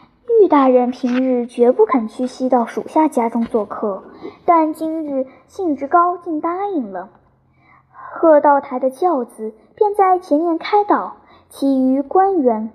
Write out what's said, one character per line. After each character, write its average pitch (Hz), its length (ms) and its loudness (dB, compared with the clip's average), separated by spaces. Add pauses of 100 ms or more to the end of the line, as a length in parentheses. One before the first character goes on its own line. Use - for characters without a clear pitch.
(420)
玉 359 60 6
大 285 200 4
人 247 240 2
平 254 320 -4
日 247 220 -2
绝 240 260 2
不 427 140 2
肯 226 220 -2
屈 254 200 -6
膝 254 220 -6
到 247 160 2
属 - 220 -10
下 311 200 0
家 240 220 -2
中 233 140 -2
做 226 220 -2
客， 196 380 -8 (420)
但 320 280 2
今 320 320 -8
日 269 220 -4 (200)
兴 339 280 -4
致 247 120 -10
高， 359 300 0
竟 349 240 -8
答 349 260 -6
应 285 240 -6
了。 190 180 -12 (1080)
贺 311 220 4
道 285 220 4
台 254 180 -10
的 262 100 -2
轿 277 360 -2
子 220 280 -12 (220)
便 415 180 0
在 370 260 2
前 302 200 0
面 339 180 -2
开 415 280 0
道， 302 320 -2 (320)
其 269 360 0
余 262 160 2
官 381 380 0
员 226 360 -2